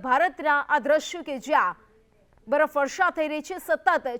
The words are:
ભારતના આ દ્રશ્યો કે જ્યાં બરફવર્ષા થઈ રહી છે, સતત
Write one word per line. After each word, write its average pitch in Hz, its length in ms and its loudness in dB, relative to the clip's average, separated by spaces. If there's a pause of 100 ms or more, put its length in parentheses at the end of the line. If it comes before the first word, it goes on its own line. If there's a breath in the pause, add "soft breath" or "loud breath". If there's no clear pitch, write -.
ભારતના 285 520 2 (100)
આ 294 180 2
દ્રશ્યો 311 420 0
કે 214 100 -6
જ્યાં 214 400 0 (680)
બરફવર્ષા 285 680 0
થઈ 311 120 0
રહી 302 200 -6
છે, 370 120 -8
સતત 294 600 0